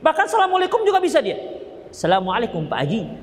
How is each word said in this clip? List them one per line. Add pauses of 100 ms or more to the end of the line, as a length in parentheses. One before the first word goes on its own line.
Bahkan
assalamualaikum
juga
bisa
dia. (540)
"Assalamualaikum,
Pak
Haji." (200)